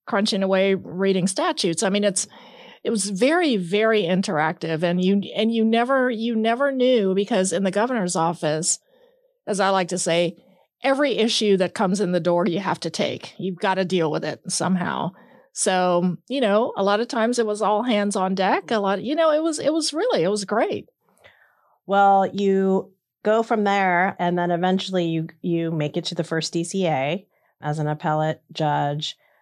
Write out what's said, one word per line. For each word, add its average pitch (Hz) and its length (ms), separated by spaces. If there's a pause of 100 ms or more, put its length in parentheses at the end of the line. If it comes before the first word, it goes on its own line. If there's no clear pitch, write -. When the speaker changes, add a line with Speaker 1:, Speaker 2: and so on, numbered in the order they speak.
Speaker 1:
crunching 208 380
away, 190 300
reading 190 520
statutes. 208 560
I 202 60
mean, 202 160
it's, 196 240 (560)
it - 60
was 208 200
very, 269 460
very 202 480
interactive. 165 800
And 180 200
you, 196 180 (120)
and 220 180
you 226 120
never, 247 440
you 226 280
never 233 340
knew, 247 440
because 196 380
in 190 120
the 190 80
governor's 202 420
office, 165 640 (640)
as 208 140
I 196 120
like 185 180
to 185 100
say, 170 380 (480)
every 269 320
issue 214 420
that 180 160
comes 185 260
in 175 100
the 180 80
door, 175 260
you 180 140
have 190 220
to 165 100
take. - 480
You've 180 220
gotta 190 240
deal 165 260
with 160 140
it 156 240
somehow. 175 640 (400)
So, 180 640 (120)
you 269 120
know, 220 360
a 196 60
lot 202 160
of 233 80
times 240 320
it 226 80
was 208 160
all 208 220
hands 208 320
on 190 180
deck. 208 380
A 226 60
lot, 196 220
you 233 140
know, 320 160
it 302 140
was, 311 160
it 294 120
was 311 200
really, 339 320
it 175 60
was 208 140
great. 220 440 (960)
Speaker 2:
Well, 196 400
you 190 640 (320)
go 220 200
from 226 180
there, 196 560
and 175 180
then 175 140
eventually 185 560
you, 160 220 (120)
you 165 300
make 151 260
it 175 100
to 170 100
the 165 80
first 160 280
D 170 120
C 190 240
A 151 380 (340)
as 151 180
an 151 80
appellate 156 640
judge. 147 640 (260)